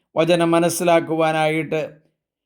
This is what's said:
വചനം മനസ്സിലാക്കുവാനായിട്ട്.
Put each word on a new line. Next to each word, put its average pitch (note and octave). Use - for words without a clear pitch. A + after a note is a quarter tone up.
വചനം E3
മനസ്സിലാക്കുവാനായിട്ട്. D#3+